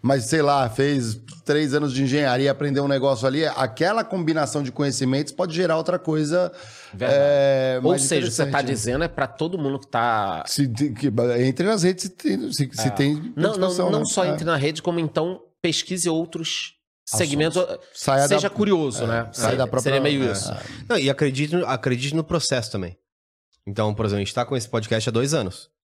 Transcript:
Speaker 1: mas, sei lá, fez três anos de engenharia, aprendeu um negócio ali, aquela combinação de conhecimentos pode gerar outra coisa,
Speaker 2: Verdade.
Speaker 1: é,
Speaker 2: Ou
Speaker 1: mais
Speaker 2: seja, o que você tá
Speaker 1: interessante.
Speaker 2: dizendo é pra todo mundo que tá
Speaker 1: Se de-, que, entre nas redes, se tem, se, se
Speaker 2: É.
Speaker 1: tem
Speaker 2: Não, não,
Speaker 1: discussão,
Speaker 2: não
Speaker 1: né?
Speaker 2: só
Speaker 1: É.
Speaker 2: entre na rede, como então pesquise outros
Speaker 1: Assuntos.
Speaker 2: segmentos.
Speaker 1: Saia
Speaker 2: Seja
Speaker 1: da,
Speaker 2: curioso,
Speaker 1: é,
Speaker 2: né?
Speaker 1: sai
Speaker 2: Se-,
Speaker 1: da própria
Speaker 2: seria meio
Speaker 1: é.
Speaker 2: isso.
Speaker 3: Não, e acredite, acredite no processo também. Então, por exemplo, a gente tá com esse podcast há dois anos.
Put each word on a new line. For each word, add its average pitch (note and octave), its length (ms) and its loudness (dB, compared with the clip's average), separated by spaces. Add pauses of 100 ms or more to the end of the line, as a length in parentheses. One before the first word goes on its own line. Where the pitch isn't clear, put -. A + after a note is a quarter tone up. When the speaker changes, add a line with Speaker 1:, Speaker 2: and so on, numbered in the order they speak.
Speaker 1:
mas, C3 240 2
sei D#3+ 160 2
lá, C#3+ 260 2
fez B2+ 500 0 (280)
três D3 260 2
anos D3 220 0
de C3+ 80 0
engenharia, C3+ 480 2
aprendeu C#3 340 0
um C#3 40 0
negócio C3+ 380 0
ali, D3 200 0
aquela D#3 580 0
combinação D#3+ 580 -2
de B2+ 80 -4
conhecimentos C3+ 640 0
pode F3 220 -4
gerar E3 240 0
outra E3+ 200 -2
coisa, D#3+ 540 0 (400)
Speaker 2:
Verdade. B2+ 300 2
Speaker 1:
é, C3+ 600 4
Speaker 2:
Ou D#3 80 4
Speaker 1:
mais C#3+ 120 2
Speaker 2:
seja, C3+ 240 2
o - 20 0
que A2 60 -4
você D#3+ 80 0
tá C#3 60 0
Speaker 1:
interessante. C#3 260 0
Speaker 2:
dizendo B2 300 -2
é E3 40 -2
pra C#3 180 -2
todo E3 300 -4
mundo C#3 220 -2
que - 80 -14
tá G#2+ 600 0
Speaker 1:
Se C#3+ 200 0
de-, B2+ 260 0
que, C#3 140 -4 (340)
entre C3+ 260 2
nas G#3+ 160 2
redes, F#3 200 2
se G3 80 -8
tem, - 420 -4
se, C3+ 180 -2
se A2+ 180 -2
Speaker 2:
É. - 20 2
Speaker 1:
tem C#3+ 240 2 (200)
Speaker 2:
Não, F3 180 0
não, F#3 160 0
Speaker 1:
discussão, F3+ 220 0
Speaker 2:
não - 100 2
Speaker 1:
né? - 100 -2
Speaker 2:
só F#3+ 160 0
Speaker 1:
É. - 20 0
Speaker 2:
entre D#3 160 -2
na E3 120 2
rede, D3+ 260 -2
como E3+ 180 0
então E3 400 -2 (220)
pesquise E3+ 480 -2
outros E3 640 -4 (360)
Speaker 1:
Assuntos. D3+ 160 0
Speaker 2:
segmentos. D#3 520 0 (160)
Speaker 1:
Saia C#3 340 2
Speaker 2:
Seja G3 220 2
Speaker 1:
da, - 40 -16
Speaker 2:
curioso, D#3 500 2
Speaker 1:
é, - 20 0
Speaker 2:
né? A2+ 260 -2
Speaker 1:
sai A2 200 0
Speaker 2:
Se-, - 40 0
Speaker 1:
da B2 100 2
própria B2 140 0 (140)
Speaker 2:
seria C3+ 80 4
meio C#3 260 2
Speaker 1:
é. G#2 40 0
Speaker 2:
isso. G2 200 -6 (340)
Speaker 3:
Não, A#3 120 2
e C#3 100 2
acredite, C#3+ 480 0 (100)
acredite C3 480 0
no E3 100 0
processo C#3 460 -2
também. F2+ 280 -6 (680)
Então, G#2+ 280 -2
por A2 100 -2
exemplo, G2+ 180 0
a - 20 -2
gente - 100 -8
tá B2 100 0
com C#3 120 -4
esse A2+ 120 -4
podcast A2 400 -2
há A2+ 40 -2
dois C3 200 0
anos. G#2+ 380 -4 (140)